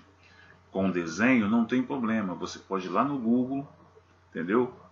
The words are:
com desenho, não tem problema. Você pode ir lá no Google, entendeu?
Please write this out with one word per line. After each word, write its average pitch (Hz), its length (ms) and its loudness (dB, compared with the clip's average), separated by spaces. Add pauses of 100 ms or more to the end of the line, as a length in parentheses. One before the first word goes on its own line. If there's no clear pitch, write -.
(720)
com 95 180 2
desenho, 95 580 2
não 117 180 4
tem 123 180 0
problema. 110 500 -2
Você 87 240 -10
pode 92 300 -4
ir - 20 -6
lá 98 140 2
no 143 160 -2
Google, 127 520 0 (600)
entendeu? 107 420 0 (180)